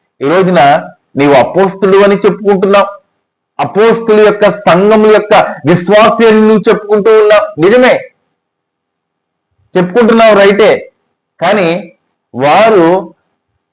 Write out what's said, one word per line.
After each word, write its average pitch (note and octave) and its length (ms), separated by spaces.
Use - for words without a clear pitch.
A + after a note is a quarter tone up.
ఈ C#3+ 40
రోజున F3 600
నీవు C#3 180
అపోస్తులు F#3 640
అని G3+ 180
చెప్పుకుంటున్నావు, G3 880
అపోస్తుల G#3+ 600
యొక్క G#3 320
సంఘం G#3 600
యొక్క G3+ 440
విశ్వాసి G#3 600
అని A3 140
నువ్వు G#3+ 280
చెప్పుకుంటూ G#3 520
ఉన్నావు, G#3 400
నిజమే G#3+ 480
చెప్పుకుంటున్నావు, G#3+ 580
రైటే. G3 560
కానీ F#3 520
వారు F3 800